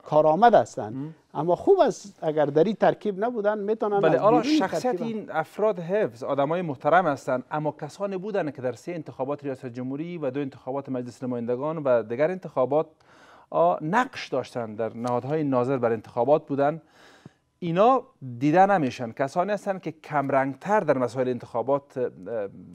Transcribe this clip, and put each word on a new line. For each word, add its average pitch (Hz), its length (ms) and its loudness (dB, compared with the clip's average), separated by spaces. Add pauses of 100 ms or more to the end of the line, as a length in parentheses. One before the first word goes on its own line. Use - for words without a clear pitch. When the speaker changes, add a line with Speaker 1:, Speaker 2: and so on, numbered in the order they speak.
Speaker 1:
کارآمد 156 500 6
هستن. 117 400 2
Speaker 2:
مم. 143 200 -8 (200)
Speaker 1:
اما 165 220 0
خوب 381 240 6
است 233 420 0
اگر 156 240 0
در 147 180 4
این 208 120 2
ترکیب 190 500 0
نبودن، 214 340 -2
می‌تونن 208 400 -2
Speaker 2:
بله، 165 120 4
Speaker 1:
از 165 80 2
Speaker 2:
حالا 220 200 4
Speaker 1:
بیرون 285 180 2
Speaker 2:
شخصیت 247 400 -2
Speaker 1:
ترکیب 226 200 -6
Speaker 2:
این 202 140 -10
افراد 180 480 -2
حفظ، 165 440 -4
آدمای 143 380 0
محترم 165 460 2
هستن، 131 440 -2
اما 151 200 -4 (100)
کسانی 196 360 -8
بودن 185 340 -4
که 131 100 -16
در 123 120 -4
سه 143 180 -12
انتخابات 143 520 -8
ریاست 135 220 -8
جمهوری 135 520 -8
و 147 140 -4
دو 127 80 -6
انتخابات 135 500 -8
مجلس 127 340 -8
نمایندگان 123 540 -4
و 127 260 4
دیگر 120 280 0
انتخابات، 151 560 0 (640)
آ، 170 320 2
نقش 208 460 -2
داشتن، 117 480 -6
در 110 220 -6
نهادهای 123 460 -2
ناظر 135 340 2
بر 117 140 0
انتخابات 127 560 0
بودن، 143 340 -2 (800)
اینا 190 440 4 (360)
دیده 151 260 6
نمیشن. 135 460 0
کسانی 180 400 -2
هستن 196 280 -4
که 160 120 -10
کمرنگتر 139 880 0
در 147 180 2
مسائل 127 320 -2
انتخابات، 123 680 -4
اه، 107 500 -6 (280)